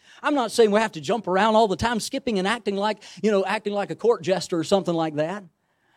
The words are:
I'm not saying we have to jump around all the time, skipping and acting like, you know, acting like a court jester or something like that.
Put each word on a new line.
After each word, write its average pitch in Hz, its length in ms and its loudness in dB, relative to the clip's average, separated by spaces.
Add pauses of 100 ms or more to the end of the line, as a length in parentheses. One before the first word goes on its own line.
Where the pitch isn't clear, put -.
(220)
I'm 294 140 0
not 226 160 -2
saying 220 180 4
we 202 80 2
have 220 140 0
to 165 80 -12
jump 190 260 -4
around 208 300 2
all 226 100 6
the 185 80 -2
time, 226 240 -2
skipping 233 400 -4
and 180 80 0
acting 208 300 -2
like, 208 260 -2 (180)
you 214 120 2
know, 196 120 2
acting 202 280 -2
like 196 180 -4
a 160 60 -8
court 214 260 2
jester 175 340 -2
or 160 60 0
something 180 320 0
like 160 220 -2
that. 170 260 -4 (540)